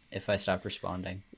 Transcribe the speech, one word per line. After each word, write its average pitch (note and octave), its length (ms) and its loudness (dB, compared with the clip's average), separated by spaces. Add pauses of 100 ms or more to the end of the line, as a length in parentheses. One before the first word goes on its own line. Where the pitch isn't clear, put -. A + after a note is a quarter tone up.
(100)
if - 180 -6
I G#2 80 6
stopped F#2+ 300 2
responding. F#2 560 -4 (160)